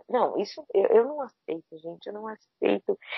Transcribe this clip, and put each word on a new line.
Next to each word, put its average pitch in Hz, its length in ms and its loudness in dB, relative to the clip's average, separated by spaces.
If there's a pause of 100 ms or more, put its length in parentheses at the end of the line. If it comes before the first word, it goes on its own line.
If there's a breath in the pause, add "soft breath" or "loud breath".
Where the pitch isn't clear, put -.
Não, 202 300 0
isso 208 340 -6
eu, 196 140 4
eu 226 200 6
não 294 160 -6
aceito, 165 580 -12
gente, 170 260 -14
eu 202 80 -12
não 214 140 -12
aceito. - 720 -2 (180 loud breath)